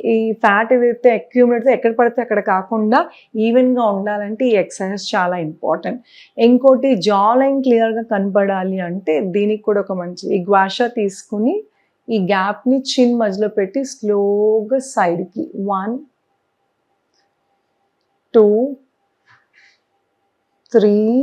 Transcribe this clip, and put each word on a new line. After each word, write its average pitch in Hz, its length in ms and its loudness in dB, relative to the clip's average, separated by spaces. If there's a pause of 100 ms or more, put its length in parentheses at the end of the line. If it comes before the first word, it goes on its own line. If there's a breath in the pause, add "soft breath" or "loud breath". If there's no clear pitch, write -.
(100)
ఈ 226 60 2 (160)
ఫ్యాట్ 214 400 0
ఏదైతే 240 380 2
అక్యూములేట్ 240 500 2
అవుతుందో 240 160 2
ఎక్కడ 226 180 -2
పడితే 240 280 0
అక్కడ 214 220 -2
కాకుండా 214 560 0 (380 loud breath)
ఈవెన్‌గా 247 520 2
ఉండాలంటే 208 560 -4
ఈ 233 100 2
ఎక్సర్సైజ్ 190 520 -4
చాలా 180 300 -2
ఇంపార్టెంట్. 170 600 -6 (380 soft breath)
ఇంకోటి 254 520 4 (100)
జా 196 220 0 (120)
లైన్ 277 280 2
క్లియర్గా 226 420 0
కనపడాలి 196 760 -2
అంటే 185 340 -4 (160)
దీనికి 208 320 -2
కూడా 208 180 0
ఒక 196 120 -6
మంచి 180 360 -10
ఈ 202 140 0
గువాషా 190 520 0
తీసుకుని 214 600 -4 (540)
ఈ 226 80 -2 (100)
గ్యాప్‌ని 202 540 0
చిన్ 247 380 0
మధ్యలో 208 300 -2
పెట్టి 208 360 -4
స్లోగా 214 960 0
సైడ్‌కి. 185 680 -4 (200)
వన్, 196 300 -4 (2500)
టూ, 214 120 8 (2250 soft breath)
త్రీ, 208 220 4 (280)